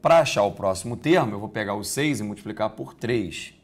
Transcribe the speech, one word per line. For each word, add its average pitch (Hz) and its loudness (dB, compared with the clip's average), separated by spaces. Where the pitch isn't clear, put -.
Pra 165 6
achar 123 2
o 101 0
próximo 98 -4
termo, 151 2
eu 101 -8
vou 107 -8
pegar 104 -4
o 101 -6
seis 139 -2
e - -6
multiplicar 107 -4
por - -14
três. 113 -4